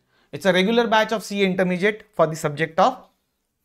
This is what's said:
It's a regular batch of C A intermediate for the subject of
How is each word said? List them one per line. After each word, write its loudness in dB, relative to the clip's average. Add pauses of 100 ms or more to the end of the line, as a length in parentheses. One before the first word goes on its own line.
(320)
It's -6
a 4
regular 2
batch 0
of -4
C -4
A 2
intermediate -2
for 2
the -6
subject -4
of 0 (580)